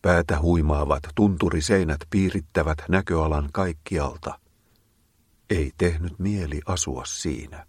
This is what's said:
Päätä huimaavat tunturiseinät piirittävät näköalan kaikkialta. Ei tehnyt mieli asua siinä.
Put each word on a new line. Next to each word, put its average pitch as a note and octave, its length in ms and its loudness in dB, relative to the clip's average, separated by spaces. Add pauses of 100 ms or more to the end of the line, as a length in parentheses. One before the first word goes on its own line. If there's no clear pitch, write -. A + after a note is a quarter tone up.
Päätä E2+ 380 4
huimaavat D2 600 2 (120)
tunturiseinät F2+ 840 2 (100)
piirittävät D#2+ 680 0 (100)
näköalan D#2+ 640 0
kaikkialta. D#2 880 -4 (1120)
Ei D#2+ 280 0
tehnyt E2+ 400 -2
mieli F#2 480 -2
asua C#2 380 -4
siinä. - 640 -8